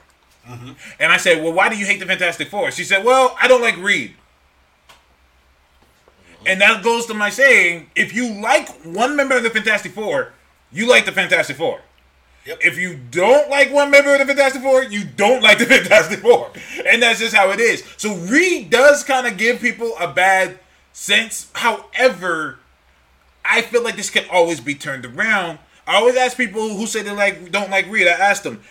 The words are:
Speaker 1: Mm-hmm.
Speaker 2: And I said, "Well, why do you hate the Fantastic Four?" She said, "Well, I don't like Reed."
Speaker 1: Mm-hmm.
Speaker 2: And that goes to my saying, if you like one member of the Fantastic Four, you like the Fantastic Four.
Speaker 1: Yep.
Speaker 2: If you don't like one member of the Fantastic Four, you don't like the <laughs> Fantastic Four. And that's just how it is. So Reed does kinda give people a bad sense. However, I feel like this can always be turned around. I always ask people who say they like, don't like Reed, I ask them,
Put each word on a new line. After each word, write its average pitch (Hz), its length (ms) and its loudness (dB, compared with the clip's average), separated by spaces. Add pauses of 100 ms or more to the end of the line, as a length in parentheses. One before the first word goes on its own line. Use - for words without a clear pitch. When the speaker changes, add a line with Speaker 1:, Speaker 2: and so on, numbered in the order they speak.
(480)
Speaker 1:
Mm-hmm. 123 240 -18 (280)
Speaker 2:
And 160 120 2
I 180 40 4
said, 170 260 2
"Well, 165 100 -2
why 190 160 2
do 214 80 -4
you 202 100 -6
hate 202 120 -2
the 185 80 -10
Fantastic 170 420 -4
Four?" 185 220 -4
She 170 140 -10
said, 196 200 -2
"Well, 254 380 2
I 247 60 2
don't 254 140 6
like 220 160 -2
Reed." 180 360 -4 (2250)
Speaker 1:
Mm-hmm. - 100 -12
Speaker 2:
And 190 140 -2
that 208 240 2
goes 233 220 0
to 220 80 -8
my 208 160 -2
saying, 190 680 2
if 175 180 -4
you 233 260 -4
like 269 280 0 (160)
one 214 320 -2
member 269 200 0
of 240 60 0
the 226 80 -2
Fantastic 214 420 -4
Four, 185 400 -6 (400)
you 208 160 -4
like 233 180 4
the 190 60 -6
Fantastic 170 440 -2
Four. 135 240 -4 (680)
Speaker 1:
Yep. - 140 -14
Speaker 2:
If 170 160 0
you 175 240 -8 (100)
don't 226 380 4
like 277 240 0
one 285 180 2
member 285 220 6
of 277 80 4
the 269 60 0
Fantastic 269 360 0
Four, 262 220 2
you 208 200 -8
don't 214 380 2
like 208 160 4
the 240 80 2
<laughs> - 0 -
Fantastic 214 540 2
Four. 214 300 2 (360)
And 220 160 2
that's 226 160 2
just 220 160 -4
how 196 160 4
it 196 100 -2
is. 214 220 0 (140)
So 208 180 -6
Reed 240 560 0
does 285 320 6
kinda 254 300 0
give 226 280 -2
people 226 380 -4
a 175 100 -2
bad 185 500 0 (340)
sense. - 640 -4
However, 180 1040 -2 (880)
I 226 160 0
feel 233 200 -2
like 214 140 -6
this 196 140 -8
can - 200 -2
always 170 300 2
be 143 140 -8
turned 135 320 -12
around. 170 520 -4 (280)
I 170 100 0
always 240 200 4
ask 254 200 0
people 220 400 -6
who 220 100 -6
say 214 160 -6
they 202 80 -8
like, 196 400 -4
don't 196 200 -4
like 190 200 -2
Reed, 208 160 0
I 170 60 4
ask 190 300 0
them, 117 280 -10